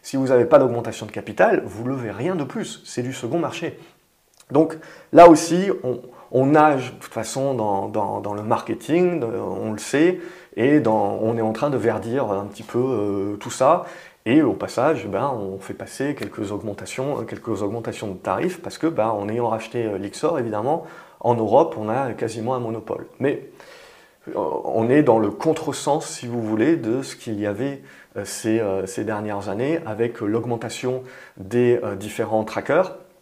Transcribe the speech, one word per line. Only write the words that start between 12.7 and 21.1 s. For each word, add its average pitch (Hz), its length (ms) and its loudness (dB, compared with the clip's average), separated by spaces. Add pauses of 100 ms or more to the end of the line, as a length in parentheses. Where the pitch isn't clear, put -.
euh, 104 600 0
tout 123 120 -12
ça. 156 360 2 (400)
Et 139 160 6
au 123 100 4
passage, 113 560 0
ben, 117 260 -2
on 98 260 -8
fait - 140 -12
passer - 400 -6
quelques 104 380 -8
augmentations, 110 720 -6
quelques 107 400 -6
augmentations 113 440 -6
de 92 100 -8
tarifs 139 440 -4
parce - 160 -12
que, 156 100 -2
ben, 113 200 0
en 104 220 -2
ayant 120 180 -2
racheté, 113 380 -4
euh, 104 120 -4
Lyxor, 143 420 -4
évidemment, 120 440 -2 (380)